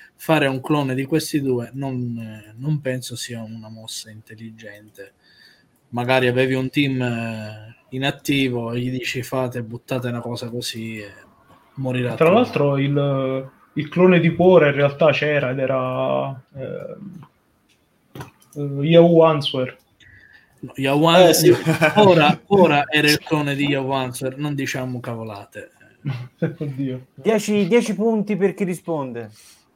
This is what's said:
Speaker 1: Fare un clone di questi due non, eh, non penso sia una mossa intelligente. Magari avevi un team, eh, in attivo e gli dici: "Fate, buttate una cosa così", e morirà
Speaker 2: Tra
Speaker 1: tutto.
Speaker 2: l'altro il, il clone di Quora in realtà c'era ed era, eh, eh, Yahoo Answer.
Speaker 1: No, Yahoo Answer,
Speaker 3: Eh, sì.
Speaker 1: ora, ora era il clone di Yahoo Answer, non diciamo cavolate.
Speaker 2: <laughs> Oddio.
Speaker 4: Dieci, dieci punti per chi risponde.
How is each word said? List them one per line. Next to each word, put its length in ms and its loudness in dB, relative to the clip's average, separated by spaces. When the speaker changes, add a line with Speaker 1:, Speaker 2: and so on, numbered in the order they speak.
Speaker 1:
Fare 320 0
un 120 -4
clone 360 -2
di 80 -2
questi 360 -2
due 340 -2
non, 440 -6
eh, 400 -16
non 220 -4
penso 340 -6
sia 260 -12
una 280 -14
mossa 420 -16
intelligente. 1000 -20
Magari 360 2
avevi 280 2
un 160 -2
team, 300 -2
eh, 760 -8
in 140 -6
attivo 680 -2
e 80 -4
gli 100 -4
dici: 320 -6
"Fate, 400 -6
buttate 460 -8
una 120 -6
cosa 300 -10
così", 480 -10
e 140 -16
morirà 400 -4
Speaker 2:
Tra 120 2
Speaker 1:
tutto. 100 4
Speaker 2:
l'altro 420 0
il, 720 -2
il 140 -6
clone 300 6
di 160 2
Quora 320 6
in 80 2
realtà 380 2
c'era 380 0
ed 100 -4
era, 840 -2
eh, 400 -12
eh, 40 -8
Yahoo 360 8
Answer. 540 0
Speaker 1:
No, 140 -14
Yahoo 320 2
Answer, 460 6
Speaker 3:
Eh, 120 0
sì. 360 2
Speaker 1:
ora, 460 6
ora 420 4
era 200 2
il 120 4
clone 340 -2
di 120 -2
Yahoo 260 -2
Answer, 460 -6
non 180 -4
diciamo 440 -6
cavolate. 720 -12
Speaker 2:
<laughs> 320 -10
Oddio. 760 -6
Speaker 4:
Dieci, 520 0
dieci 280 2
punti 420 -2
per 180 0
chi 100 -6
risponde. 680 -6